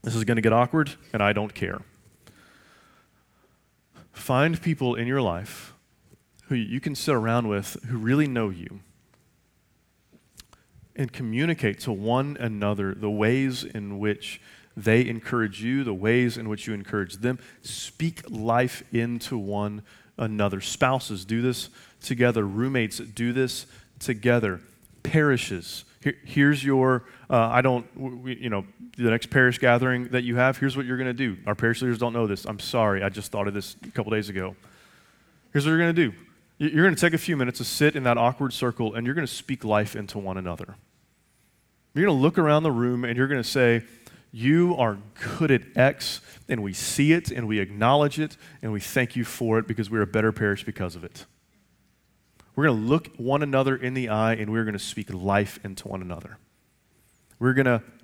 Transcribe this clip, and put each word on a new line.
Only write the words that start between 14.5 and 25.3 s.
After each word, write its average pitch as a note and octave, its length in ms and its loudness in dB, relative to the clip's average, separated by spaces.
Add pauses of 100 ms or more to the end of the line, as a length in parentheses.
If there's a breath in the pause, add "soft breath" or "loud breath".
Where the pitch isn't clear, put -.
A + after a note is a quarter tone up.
they A2 300 4
encourage A2 560 -4
you, C3 220 -2
the A2 100 -4
ways A#2 420 2
in A2+ 120 -8
which G#2+ 180 -6
you A2+ 80 -4
encourage G2 420 -6
them. B2 220 -2 (240 loud breath)
Speak - 680 -8
life A#2 540 0 (100)
into A#2 460 -4
one G#2 440 -6 (360 soft breath)
another. G#2 420 -2
Spouses, B2 640 -2
do A2+ 180 -2
this B2 260 -2 (320 loud breath)
together. A#2+ 460 2
Roommates, A2+ 520 -2
do A#2 340 -6
this B2+ 340 -2 (320 soft breath)
together. A2+ 640 2 (420)
Parishes, C3+ 800 0 (160 soft breath)